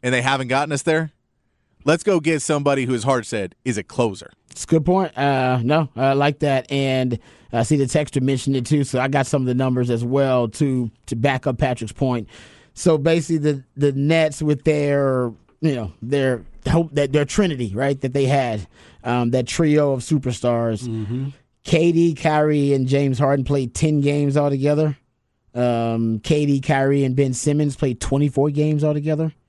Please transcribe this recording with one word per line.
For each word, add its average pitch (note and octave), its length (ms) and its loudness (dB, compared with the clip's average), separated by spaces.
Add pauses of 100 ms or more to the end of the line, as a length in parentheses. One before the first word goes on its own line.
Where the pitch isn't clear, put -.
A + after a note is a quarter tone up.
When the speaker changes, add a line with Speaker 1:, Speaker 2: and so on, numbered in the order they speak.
Speaker 1:
and B2 120 0
they B2 80 0
haven't C3+ 260 -2
gotten C3+ 240 -2
us C#3 100 -4
there. D#3+ 300 -2 (720)
Let's D#3+ 180 2
go F#3+ 180 2
get D#3 220 -2
somebody C#3+ 420 0
who, B2+ 100 -2
as A2+ 100 -4
Hart B2+ 220 0
said, G2 280 -6 (100)
is A#2+ 140 -2
a G2+ 60 -6
closer." - 460 -4 (200)
Speaker 2:
It's - 140 -14
a - 20 -18
good D#3+ 180 2
point. F3+ 320 0
Uh, B2+ 460 0
no, D3 320 0
I C3+ 200 0
like C#3+ 260 0
that. C#3 320 0
And C3 460 0 (340)
I A2+ 120 0
see D3+ 120 2
the C#3 80 2
texter C#3+ 380 -2
mentioned C3+ 340 0
it, B2 100 -2
too, D3 160 2
so C3+ 160 -2
I B2+ 100 0
got C3+ 180 0
some C#3 160 0
of B2+ 40 -2
the B2 80 0
numbers B2+ 360 0
as A#2 140 -2
well B2+ 440 2
to, B2+ 420 -2 (160)
to - 100 -6
back C3 300 0
up B2 120 -2
Patrick's B2 340 -2
point. B2 360 -2 (460)
So D#3+ 240 2
basically E3 400 0
the, C#3+ 260 -2 (120)
the C#3+ 160 2
Nets D#3 500 0
with D3+ 220 -2
their, C#3+ 680 0 (280)
you D#3 160 0
know, G#2+ 160 -8 (100)
their C3 420 0 (240)
hope D#3+ 260 2
that C#3+ 180 0
their C#3+ 120 2
trinity, C3 500 -2
right, C3+ 260 -2
that C3 140 -4
they C#3 120 2
had, B2 400 0 (380)
um, A#2+ 260 0
that B2+ 160 4
trio D3+ 460 2
of C3 80 -2
superstars, A#2+ 840 -2
Speaker 3:
Mm-hmm. A#2 460 -6 (360)
Speaker 2:
K E3+ 280 4
D, E3 220 2
Kyrie, D3+ 580 2
and C3+ 160 0
James C#3 300 0
Harden C#3 260 2
played C3 300 -2
ten D3+ 260 2
games C#3+ 380 0
altogether. C#3+ 580 0 (580)
Um, A#2 680 0
K D3+ 260 0
D, C#3 140 2
Kyrie, C#3 440 2
and B2+ 120 -2
Ben C3+ 180 0
Simmons D3 420 0
played B2+ 240 -2
twenty-four C#3 500 0
games D3+ 340 0
altogether. D3+ 500 -2 (140)